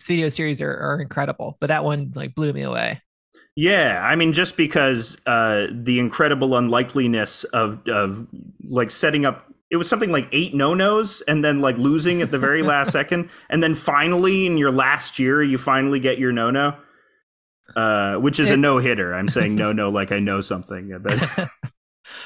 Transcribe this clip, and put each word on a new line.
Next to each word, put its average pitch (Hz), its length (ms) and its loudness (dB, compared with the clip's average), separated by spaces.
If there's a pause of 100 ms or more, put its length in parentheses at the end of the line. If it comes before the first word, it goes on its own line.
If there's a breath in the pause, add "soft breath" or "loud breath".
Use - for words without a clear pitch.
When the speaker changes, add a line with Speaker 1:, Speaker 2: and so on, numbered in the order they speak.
Speaker 1:
video 165 240 0
series 147 320 -4
are, 143 140 -4
are 143 260 -4
incredible, 139 580 -6
but 147 80 -4
that 151 160 0
one, 143 300 -4
like, 135 220 -10
blew 151 180 -2
me 139 80 -6
away. - 400 -4 (540 soft breath)
Speaker 2:
Yeah, 151 480 2
I 131 120 2
mean, 160 180 2
just 180 240 0
because, 135 600 0 (100)
uh, 113 440 2
the 120 280 0
incredible 131 580 2
unlikeliness 120 880 0
of, 113 420 -2
of, 104 380 -2 (380)
like, 123 260 -2
setting 147 360 0
up, - 220 -4 (220)
it 170 80 0
was 170 100 -2
something 220 240 0
like 139 200 0
eight 147 240 -2
no-nos 190 640 0
and 151 220 0
then, 143 180 2
like, 131 160 2
losing 156 460 2
at 139 80 -4
the 139 80 0
very 147 240 2
last 143 280 2
Speaker 1:
<laughs> 147 80 0
Speaker 2:
second. 170 300 -2 (200 loud breath)
And 156 120 2
then 160 140 2
finally 180 720 2
in 170 100 2
your 143 140 2
last 135 480 0
year, 139 240 2
you 135 160 0
finally 135 400 0
get 127 180 0
your 127 140 0
no-no, 131 440 0 (1000 soft breath)
uh, 104 400 0
which 135 240 0
is 151 100 4
a - 40 6
Speaker 1:
It 135 40 4
Speaker 2:
no-hitter. 120 560 2
I'm 95 160 -2
saying 107 260 0
Speaker 1:
<laughs> 107 80 0
Speaker 2:
no-no 104 260 0
like 98 220 -2
I 101 80 0
know 98 220 0
something. 95 600 -8
But 127 480 -2
<laughs> - 0 - (760 loud breath)